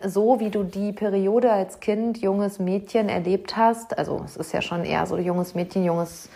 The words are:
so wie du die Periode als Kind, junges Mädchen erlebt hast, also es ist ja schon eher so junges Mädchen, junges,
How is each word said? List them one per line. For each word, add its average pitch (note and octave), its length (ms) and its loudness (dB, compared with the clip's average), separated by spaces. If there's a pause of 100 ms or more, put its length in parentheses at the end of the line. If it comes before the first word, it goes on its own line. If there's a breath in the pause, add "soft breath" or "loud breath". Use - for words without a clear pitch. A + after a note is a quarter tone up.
so G#3+ 360 4
wie G#3+ 100 -2
du G3+ 140 0
die G3 280 -4
Periode G#3 600 2
als G3 260 0
Kind, A3+ 400 -2
junges G3 400 0
Mädchen G3 500 0
erlebt F3+ 480 -2
hast, A3+ 400 2
also - 280 -2
es - 120 -14
ist - 160 -8
ja - 80 0
schon E3+ 240 -4
eher D#3 220 0
so E3 100 -4
junges F3+ 380 -2
Mädchen, F3+ 300 -2
junges, E3+ 520 -2